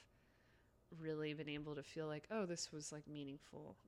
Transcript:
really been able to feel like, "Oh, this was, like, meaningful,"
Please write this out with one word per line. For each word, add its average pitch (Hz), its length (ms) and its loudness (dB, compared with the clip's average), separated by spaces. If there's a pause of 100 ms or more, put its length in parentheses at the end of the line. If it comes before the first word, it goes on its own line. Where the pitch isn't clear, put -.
(1000)
really 156 360 4
been 151 140 -2
able 147 260 0
to 151 80 0
feel 156 240 -2
like, 151 240 0
"Oh, 214 160 6
this 170 260 2
was, 151 200 -2
like, 151 160 -6
meaningful," 147 680 -4 (120)